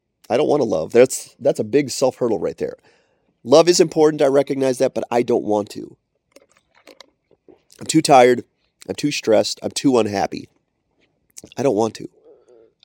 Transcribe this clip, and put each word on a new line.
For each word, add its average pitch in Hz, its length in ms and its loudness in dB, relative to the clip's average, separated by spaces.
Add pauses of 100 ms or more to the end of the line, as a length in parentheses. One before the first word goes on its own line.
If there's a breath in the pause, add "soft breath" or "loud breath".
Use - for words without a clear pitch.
(300)
I 113 60 0
don't 143 120 0
want 143 120 2
to 120 80 -2
love." 87 240 -4
That's, - 480 2
that's 135 180 0
a 120 60 -4
big 127 260 -2
self-hurdle 123 480 -4
right 80 200 -8
there. - 180 -8 (720)
Love 156 220 4
is 175 100 2
important, 156 440 2
I 147 40 2
recognize 135 520 0
that, 135 160 -2
but 113 160 -6
I 120 120 0
don't 120 220 -2
want 104 260 -2
to. - 280 -18 (1800)
I'm - 80 -20
too 156 140 0
tired, 127 420 4 (460)
I'm 98 60 -6
too 147 160 -6
stressed, 107 520 -2
I'm 101 80 -8
too 131 280 0
unhappy. 101 500 -4 (1040)
I 123 80 -6
don't 123 140 0
want 110 200 -2
to. - 120 -16 (760)